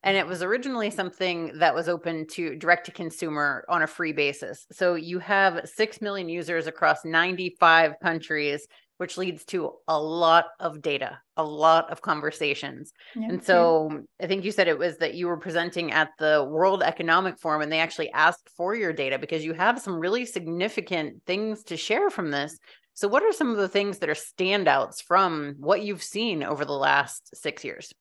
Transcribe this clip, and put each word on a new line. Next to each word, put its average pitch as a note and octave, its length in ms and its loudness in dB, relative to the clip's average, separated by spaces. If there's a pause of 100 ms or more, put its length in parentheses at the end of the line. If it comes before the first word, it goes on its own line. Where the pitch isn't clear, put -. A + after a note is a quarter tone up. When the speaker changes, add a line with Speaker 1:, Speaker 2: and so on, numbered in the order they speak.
Speaker 1:
And G3 140 2
it E3 100 0
was F3 160 -6
originally A#3 480 -4
something F3 680 -6
that D#3 140 6
was E3+ 160 -2
open E3 420 -4
to D#3+ 260 -6
direct E3+ 300 2
to E3+ 40 -16
consumer D3+ 800 -4
on E3+ 140 2
a D#3 40 0
free D#3+ 260 -4
basis. C#3+ 580 -2
So F3+ 240 0
you E3+ 240 -6
have F#3+ 480 2
six - 340 -4
million G3+ 260 -6
users E3 400 -4
across D#3 380 2
ninety-five E3 880 4 (100)
countries, D3+ 640 -2 (300)
which F3+ 200 -8
leads F3 280 -6
to E3+ 280 -6 (140)
a D#3+ 120 0
lot E3 460 4 (140)
of D#3 240 -8
data, C3+ 340 -4 (200)
a D#3+ 60 0
lot D#3+ 480 4
of E3 120 -12
conversations. D3 920 -4 (220)
Speaker 2:
Yeah, A3 140 -8
Speaker 1:
And F3+ 100 -4
Speaker 2:
yeah. - 60 -12
Speaker 1:
so D#3+ 580 4 (180)
I F3 60 -6
think F#3 180 -2
you G#3 60 -2
said F#3 160 2
it D#3 100 2
was E3 220 -2
that D#3+ 160 -2
you F3 100 -6
were F3 120 -2
presenting E3+ 540 -4
at D3+ 180 2 (100)
the D3+ 280 4
World F3+ 360 2
Economic E3+ 560 0
Forum D3+ 240 -2
and D3 80 -4
they D#3+ 80 0
actually E3 320 -2
asked D#3+ 440 0
for F#3 200 -4
your F#3+ 180 -2
data C3+ 240 -2
because D#3 260 -4
you E3 100 -4
have G#3+ 280 0
some F#3+ 140 -6
really G3 300 -2
significant F3 1000 -6
things G#3+ 380 -4
to E3 140 -10
share F4 340 0
from E3+ 180 -4
this. C#3+ 300 -4 (340)
So - 140 -4
what C4 160 2
are G#4+ 100 4
some C#4+ 160 -2
of A3 80 -2
the G3 100 0
things G3 300 -2
that D#3 120 -4
are D3+ 40 0
standouts F3 880 0
from D#3+ 560 2
what D#3+ 240 2
you've G3+ 220 -6
seen G3 400 -4
over C#3+ 200 -4
the C#3+ 100 -4
last C#3 640 0
six - 300 -8
years? - 360 -12